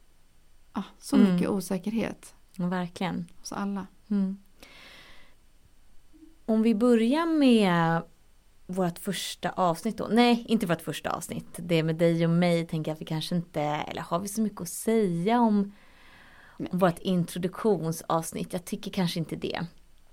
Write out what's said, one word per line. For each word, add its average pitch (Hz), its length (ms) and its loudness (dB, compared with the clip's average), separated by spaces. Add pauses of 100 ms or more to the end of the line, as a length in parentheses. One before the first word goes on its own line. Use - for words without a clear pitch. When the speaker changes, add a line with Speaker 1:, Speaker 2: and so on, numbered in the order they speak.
(720)
Speaker 1:
ja, 202 100 -4 (160)
så - 180 -2
Speaker 2:
Mm. 214 160 8
Speaker 1:
mycket 180 160 2
osäkerhet. 196 840 -4 (180)
Speaker 2:
Ja, 175 140 -4
verkligen. 180 600 -6 (140)
Speaker 1:
Hos - 120 -14
alla. 196 340 -6 (220)
Speaker 2:
Mm. 196 300 -2 (2000)
Om 220 180 2
vi 226 120 4
börjar 240 520 4
med 202 760 4 (640)
vårt 180 320 -2
första - 520 -6
avsnitt 185 480 0
då. - 120 -4
Nej, 233 380 4
inte 226 180 0
vårt 170 160 0
första - 280 -6
avsnitt. - 360 -8 (100)
Det 170 260 0
med 160 140 0
dig 170 280 2
och 170 60 2
mig 170 360 2
tänker 160 240 -4
jag 156 40 -6
att 151 60 -12
vi 165 60 -12
kanske 160 300 -4
inte, 170 260 -4
eller 151 400 -4
har 170 160 -4
vi 202 100 -8
så 208 120 -4
mycket 202 200 -4
att 175 80 -8
säga 214 720 2
om 208 320 2 (840)
Speaker 1:
Nej. - 160 -6
Speaker 2:
vårt 180 260 2
introduktionsavsnitt? 175 1500 -2
Jag 180 120 -6
tycker - 260 -8
kanske 180 280 -2
inte 160 180 -4
det. - 300 -6 (460)